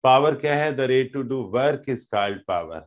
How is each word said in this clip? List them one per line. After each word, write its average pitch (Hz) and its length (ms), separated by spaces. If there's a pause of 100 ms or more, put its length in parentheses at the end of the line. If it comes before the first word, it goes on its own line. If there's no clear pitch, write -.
पावर 135 340
क्या 147 180
है? 151 220
The 131 100
rate 131 260
to 135 120
do 127 260
work 135 380
is 123 180
called 101 400
power। 82 400